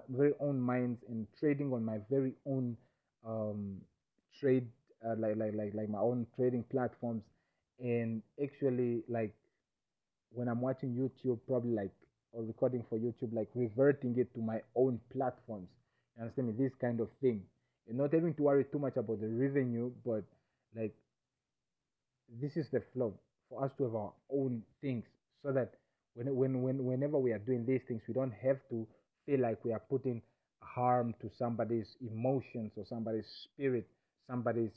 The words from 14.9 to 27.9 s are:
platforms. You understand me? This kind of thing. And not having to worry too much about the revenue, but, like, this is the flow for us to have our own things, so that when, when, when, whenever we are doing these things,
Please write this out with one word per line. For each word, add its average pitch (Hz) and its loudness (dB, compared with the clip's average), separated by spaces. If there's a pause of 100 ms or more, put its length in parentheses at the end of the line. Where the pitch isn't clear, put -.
platforms. 110 -6 (460)
You 117 -10
understand 120 -2
me? 107 -2
This 135 0
kind 120 0
of 110 -2 (120)
thing. 117 2 (460)
And 113 -4
not 139 2
having 165 4
to 147 0
worry 143 6
too 147 -2
much 135 -2
about 107 -2
the 110 -2
revenue, 123 0 (140)
but, 107 0 (520)
like, 110 -4 (1500)
this 143 -4
is 147 -2
the 120 2 (120)
flow 120 0 (360)
for 120 -4
us 135 0
to 143 0
have 113 0
our 104 -4 (200)
own 131 0 (180)
things, 127 -4 (380)
so 143 -2
that 131 0 (400)
when, 127 -2
when, 131 2
when, 131 0
whenever 139 0
we 127 4
are 107 -2
doing 117 0
these 131 2
things, 113 -4